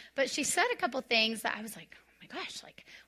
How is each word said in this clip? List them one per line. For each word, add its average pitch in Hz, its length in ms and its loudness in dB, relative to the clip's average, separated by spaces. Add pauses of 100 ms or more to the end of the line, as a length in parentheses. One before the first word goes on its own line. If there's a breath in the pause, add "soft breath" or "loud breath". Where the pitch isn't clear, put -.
(140 loud breath)
but 262 160 2
she 294 140 0
said 381 280 4
a 453 40 0
couple 262 260 0
things 220 400 2
that - 140 0
I 214 60 -8
was 220 140 -10
like, - 200 -18
"Oh - 240 -20
my 160 60 -20 (120)
gosh, - 260 -8
like, - 220 -20 (220 loud breath)